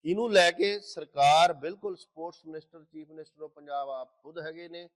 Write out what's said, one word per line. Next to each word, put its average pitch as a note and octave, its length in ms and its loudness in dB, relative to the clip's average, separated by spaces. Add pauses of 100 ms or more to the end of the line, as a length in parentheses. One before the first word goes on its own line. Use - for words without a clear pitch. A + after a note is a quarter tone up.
ਇਹਨੂੰ G#3 280 -2
ਲੈ F3 180 6
ਕੇ G3+ 300 -2
ਸਰਕਾਰ D#3 720 2
ਬਿਲਕੁਲ, F3+ 440 -10
ਸਪੋਰਟਸ E3 500 -16
ਮਿਨਿਸਟਰ, D#3 380 -18
ਚੀਫ D#3 240 -20
ਮਿਨਿਸਟਰ D#3 340 -20
ਆਫ D3+ 80 -16
ਪੰਜਾਬ C#3+ 400 -8
ਆਪ C3 320 -12
ਖੁਦ D#3+ 160 -18
ਹੈਗੇ E3 300 -14
ਨੇ E3+ 280 -18